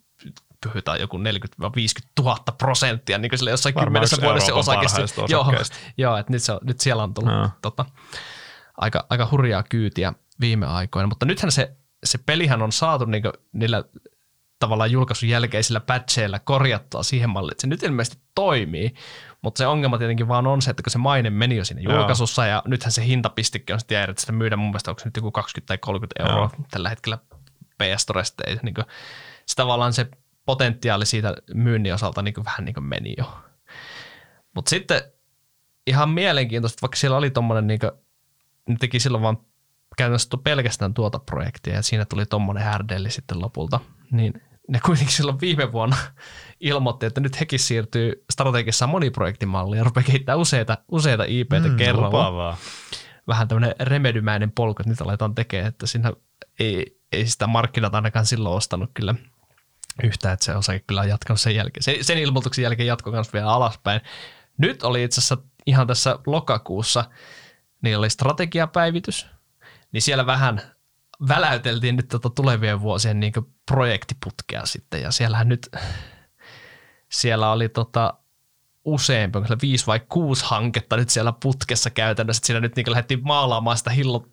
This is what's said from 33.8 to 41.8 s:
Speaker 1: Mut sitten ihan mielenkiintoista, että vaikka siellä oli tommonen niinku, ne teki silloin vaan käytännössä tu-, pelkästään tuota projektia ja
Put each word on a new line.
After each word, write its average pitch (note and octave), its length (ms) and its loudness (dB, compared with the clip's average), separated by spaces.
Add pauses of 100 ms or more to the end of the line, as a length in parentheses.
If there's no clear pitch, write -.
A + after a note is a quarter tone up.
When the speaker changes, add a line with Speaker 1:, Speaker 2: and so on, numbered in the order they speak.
Speaker 1:
Mut - 120 -4
sitten F3+ 340 0 (840)
ihan C#3+ 220 4
mielenkiintoista, C3+ 640 0
että - 60 -18
vaikka - 160 -4
siellä C3 200 2
oli C#3+ 120 2
tommonen A2+ 380 2
niinku, A2 240 0 (800)
ne A#2+ 100 2
teki B2 200 0
silloin A#2+ 240 2
vaan A2 140 2 (600)
käytännössä A#2+ 320 2
tu-, - 80 -2
pelkästään A#2+ 560 0
tuota G#2+ 260 -2
projektia - 540 -6
ja G2+ 80 0